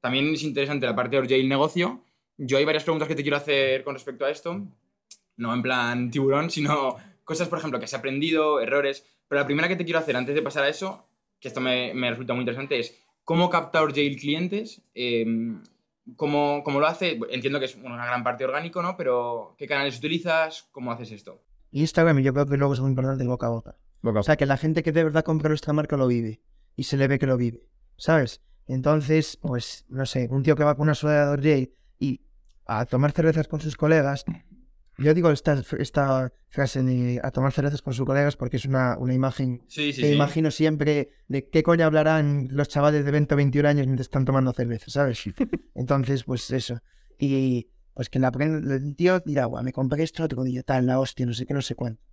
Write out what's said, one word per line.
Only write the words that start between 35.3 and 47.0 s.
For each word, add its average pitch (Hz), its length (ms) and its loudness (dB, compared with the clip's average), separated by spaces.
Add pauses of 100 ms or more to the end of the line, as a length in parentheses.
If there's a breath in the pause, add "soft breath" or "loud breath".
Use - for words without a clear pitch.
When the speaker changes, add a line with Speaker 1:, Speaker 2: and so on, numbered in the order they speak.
Speaker 2:
esta, 139 320 2 (160)
esta 135 540 0 (160)
frase 135 340 0
de 123 400 2
"a 135 80 -2
tomar 131 220 0
cervezas 143 300 0
con 135 100 -6
sus 123 140 -2
colegas" 139 300 2
porque 127 200 -4
es 113 80 -2
una, 131 340 2
una 127 160 0
imagen 131 540 0
Speaker 1:
Sí, 147 240 -2
sí, 131 80 -6
Speaker 2:
que 147 80 4
Speaker 1:
sí. 147 60 6
Speaker 2:
imagino 147 360 2
siempre 151 600 0 (180 soft breath)
de 135 220 -4
qué 156 120 4
coño 165 220 4
hablarán 151 680 4
los 143 180 0
chavales 147 360 4
de 143 60 0
veinte 147 240 4
o - 20 4
veintiún 143 300 4
años 147 200 4
mientras 131 200 0
están 135 180 0
tomando 131 300 2
cerveza, 120 360 -4
¿sabes? 139 340 0
Speaker 1:
<laughs> - 500 -4
Speaker 2:
Entonces, 131 500 0
pues 127 260 -6
eso. 123 280 -4 (400)